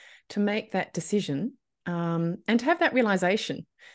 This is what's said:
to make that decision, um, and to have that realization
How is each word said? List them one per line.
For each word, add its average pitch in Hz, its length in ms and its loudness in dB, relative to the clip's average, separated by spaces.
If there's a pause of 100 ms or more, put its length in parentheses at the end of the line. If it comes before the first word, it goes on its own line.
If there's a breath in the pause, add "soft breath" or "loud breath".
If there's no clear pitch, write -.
(300 loud breath)
to - 100 -4
make 208 340 -2
that - 200 -4
decision, 175 600 -2 (340)
um, 170 500 0 (100)
and 226 120 2
to 233 60 -6
have 339 140 2
that 339 140 2
realization 202 720 0 (300 soft breath)